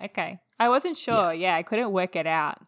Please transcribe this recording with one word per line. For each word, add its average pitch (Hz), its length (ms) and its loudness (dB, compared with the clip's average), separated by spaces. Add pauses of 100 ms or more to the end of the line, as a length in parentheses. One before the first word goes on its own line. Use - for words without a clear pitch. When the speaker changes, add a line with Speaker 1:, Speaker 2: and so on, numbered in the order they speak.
Speaker 1:
okay. 180 340 -8 (180)
I 240 120 4
wasn't 285 260 2
sure. 208 360 0
Speaker 2:
Yeah. 175 200 0
Speaker 1:
Yeah, 165 40 4
I 165 60 0
couldn't 208 300 -2
work 180 240 0
it 160 100 -2
out. 160 420 -2